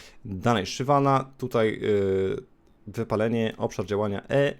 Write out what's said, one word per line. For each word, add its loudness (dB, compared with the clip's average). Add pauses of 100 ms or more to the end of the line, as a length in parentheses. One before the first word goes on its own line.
(240)
Dalej, 0
Shyvana, 2
tutaj, 0 (1080)
e, -14
wypalenie, 0
obszar -4
działania -2
E, 2